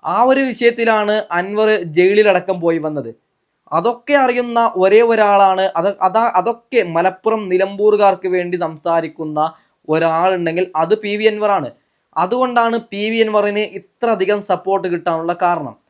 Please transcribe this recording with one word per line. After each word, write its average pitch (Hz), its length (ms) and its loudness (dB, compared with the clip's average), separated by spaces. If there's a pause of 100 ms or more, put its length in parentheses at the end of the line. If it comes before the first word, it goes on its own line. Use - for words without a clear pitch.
(140)
ആ - 20 0 (140)
ഒരു 269 180 2
വിഷയത്തിലാണ് 226 680 0 (240)
അൻവർ 208 280 0 (300)
ജയിലിലടക്കം 190 640 2
പോയി 165 220 0
വന്നത്. 143 240 -8 (640)
അതൊക്കെ 226 500 -2
അറിയുന്ന 240 360 -2 (260)
ഒരേ 208 180 6 (100)
ഒരാളാണ്, 196 540 4 (160)
അത്, 196 80 0 (180)
അതാ, 220 160 0 (160)
അതൊക്കെ 233 420 -2 (140)
മലപ്പുറം 196 560 -2
നിലമ്പൂറുകാർക്ക് 196 840 2
വേണ്ടി 175 200 -4 (100)
സംസാരിക്കുന്ന 160 720 -4 (500)
ഒരാളുണ്ടെങ്കിൽ 165 800 0 (160)
അത് 180 220 2
പി 208 160 -4
വി 214 140 0
അൻവറാണ്. 202 360 -2 (540)
അതുകൊണ്ടാണ് 240 520 0 (160)
പി 202 200 -6
വി 226 160 -2
അൻവറിന് 208 360 0 (160)
ഇത്ര - 280 -6 (100)
അധികം 196 240 -2 (100)
സപ്പോർട്ട് 185 360 -2
കിട്ടാനുള്ള 170 460 -4 (120)
കാരണം. 151 300 -4 (140)